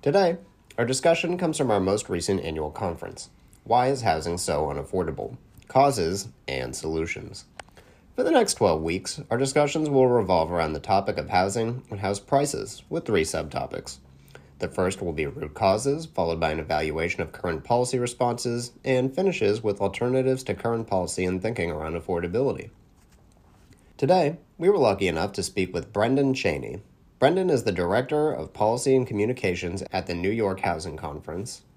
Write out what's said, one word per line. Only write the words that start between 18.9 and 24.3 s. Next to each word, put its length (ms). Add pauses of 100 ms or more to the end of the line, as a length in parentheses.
finishes 480
with 180
alternatives 680
to 100
current 320
policy 380
and 140
thinking 300
around 240
affordability. 760 (1300)
Today, 400 (200)